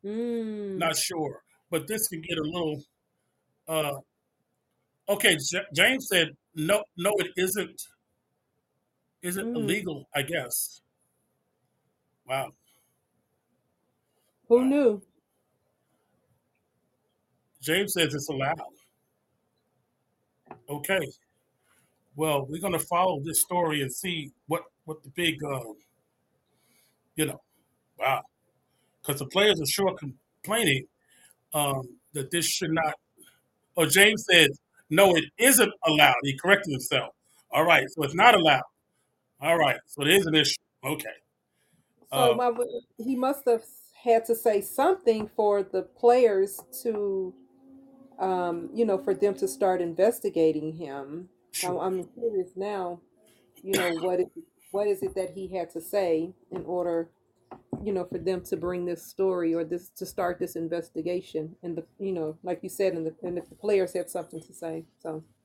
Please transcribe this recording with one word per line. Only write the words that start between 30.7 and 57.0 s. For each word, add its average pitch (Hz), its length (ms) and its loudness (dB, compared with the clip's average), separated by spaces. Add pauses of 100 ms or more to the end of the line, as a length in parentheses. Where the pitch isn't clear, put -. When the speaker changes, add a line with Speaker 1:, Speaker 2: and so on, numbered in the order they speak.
Speaker 2:
um, 139 460 -4 (140)
that 135 180 -8
this 170 160 0
should - 240 -2
not, 156 240 0 (800)
oh, 165 100 4
James 202 440 4
said, 170 200 8 (400)
"No, 180 260 8
it 156 100 2 (120)
isn't 254 340 6 (140)
allowed." 151 380 6
He 139 120 -2
corrected 190 360 2
himself. 127 420 -4 (380)
All 147 120 4
right, 156 280 4
so 156 120 -4
it's 139 120 -4
not 220 200 8
allowed. 151 280 4 (760)
All 165 180 2
right, 143 280 2
so - 160 -12
it 139 80 0
is 185 160 6
an 156 100 0
issue. 151 200 4 (280)
Okay. 135 340 -8 (920)
Speaker 1:
So 135 200 4
Speaker 2:
Uh, - 40 4
Speaker 1:
my, 247 160 2 (460)
he 247 180 -4
must 262 300 -2
have 233 180 2 (300)
had 226 320 2
to 233 100 0
say 214 260 2
something 240 760 0
for 208 280 2
the 190 200 -4
players 226 760 4 (220)
to, 196 520 -2 (840)
um, 180 560 -2
you 233 120 2
know, 196 120 2
for 190 160 0
them 202 220 2
to 190 120 -2
start 185 340 0
investigating 165 920 2
him. 147 560 -12 (240)
So - 160 -4
Speaker 2:
Sure. 175 120 -2
Speaker 1:
I'm 185 280 -2
curious 208 460 -4
now, 185 440 -6 (640)
you 190 100 -6
know, 180 160 0
Speaker 2:
<coughs> 165 120 -4
Speaker 1:
what 180 180 0
is, 185 80 0 (440)
what 208 160 -2
is 196 140 0
it 190 140 -6
that 185 160 -4
he 190 160 -12
had 175 240 -6
to 160 100 -10
say 175 520 0 (180)
in 180 140 -8
order – 170 440 -2 (720)